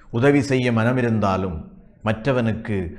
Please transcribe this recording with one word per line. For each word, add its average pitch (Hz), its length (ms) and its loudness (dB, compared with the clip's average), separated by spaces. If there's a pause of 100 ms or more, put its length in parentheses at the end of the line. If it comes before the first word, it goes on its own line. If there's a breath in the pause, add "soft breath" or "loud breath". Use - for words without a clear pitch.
(100)
உதவி 143 320 4
செய்ய 127 300 0
மனமிருந்தாலும் 107 1000 0 (320)
மற்றவனுக்கு 110 720 -2 (220 loud breath)